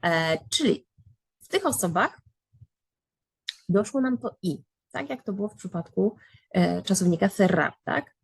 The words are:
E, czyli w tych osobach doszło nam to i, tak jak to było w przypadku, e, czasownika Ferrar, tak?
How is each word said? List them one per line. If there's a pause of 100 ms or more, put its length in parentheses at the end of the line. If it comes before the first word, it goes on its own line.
E, (100)
czyli (540)
w
tych
osobach (1500)
doszło
nam
to
i, (280)
tak
jak
to
było
w
przypadku, (380)
e,
czasownika
Ferrar, (100)
tak?